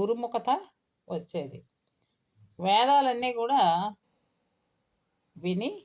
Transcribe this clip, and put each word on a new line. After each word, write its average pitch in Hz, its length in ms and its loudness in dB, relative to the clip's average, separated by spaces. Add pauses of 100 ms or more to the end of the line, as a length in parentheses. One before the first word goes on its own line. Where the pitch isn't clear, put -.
గురుముఖత 233 500 -2 (580)
వచ్చేది. 165 500 -8 (1080)
వేదాలన్నీ 247 640 4 (100)
కూడా 254 200 2 (1800)
విని 185 340 -4 (140)